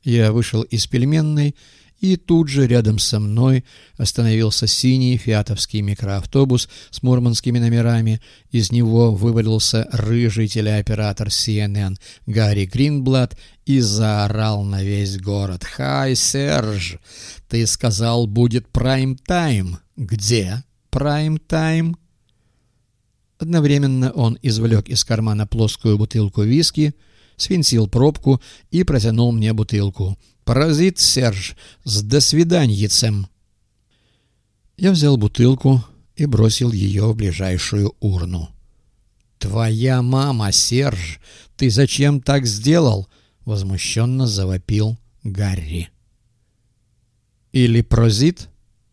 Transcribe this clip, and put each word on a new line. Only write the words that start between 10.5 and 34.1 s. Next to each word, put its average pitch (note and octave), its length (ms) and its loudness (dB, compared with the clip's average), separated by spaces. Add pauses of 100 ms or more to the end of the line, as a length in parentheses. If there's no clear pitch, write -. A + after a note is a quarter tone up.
си - 280 -4
эн G#2 160 -2
эн F#2+ 240 -4 (280)
Гарри G#2 400 0
Гринблат C3 680 0 (300)
и C3+ 160 2
заорал G#2 840 0
на G2 200 -4
весь G2 360 -4
город: G2 460 -4
«Хай, C3+ 520 -4
Серж! G#2+ 840 -2 (500)
Ты A#2 180 0
сказал, A#2 600 -2
будет A#2 420 0
прайм-тайм! C3 1120 -2 (180)
Где G#2+ 680 -2 (260)
прайм-тайм?» D#3 1040 -2 (1400)
Одновременно C#3+ 720 2
он A2+ 320 0
извлёк A2 460 2
из - 160 -2
кармана G#2+ 420 -2
плоскую A2 500 0
бутылку G#2+ 460 0
виски, D3 520 2 (440)
свинтил B2 480 0
пробку C3+ 560 2 (280)
и F3+ 140 0
протянул A#2 480 2
мне A2 220 0
бутылку. G2+ 640 -2 (260)
«Паразит, D#3 540 2
Серж, G#2+ 580 0 (280)
с G#2 180 -2
досвиданьицем!» A2+ 1300 0 (1500)